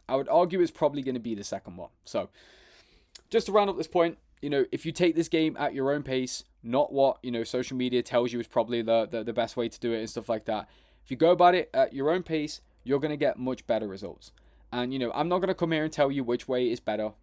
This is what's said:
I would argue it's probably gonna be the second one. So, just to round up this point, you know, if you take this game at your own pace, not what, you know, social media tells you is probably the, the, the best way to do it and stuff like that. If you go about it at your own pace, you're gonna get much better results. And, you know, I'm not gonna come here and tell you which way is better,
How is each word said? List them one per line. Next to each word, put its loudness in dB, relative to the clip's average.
I -2
would -2
argue 4
it's 4
probably 0
gonna -4
be -6
the -8
second -10
one. -14
So, -4
just 2
to -6
round 4
up -4
this -4
point, 2
you -4
know, 2
if -6
you -4
take 2
this 0
game 0
at -2
your 0
own -2
pace, -4
not 0
what, 4
you -8
know, -2
social -6
media 0
tells 0
you -4
is -8
probably 0
the, 2
the, -6
the -6
best -2
way -2
to -18
do -2
it -2
and -8
stuff -10
like -2
that. -4
If -20
you -6
go 6
about 8
it -2
at 2
your 0
own 0
pace, -6
you're 0
gonna -4
get 0
much -6
better 0
results. -12
And, -4
you -4
know, -2
I'm 0
not 2
gonna 0
come 0
here 0
and -4
tell 2
you -2
which -2
way 2
is -2
better, -4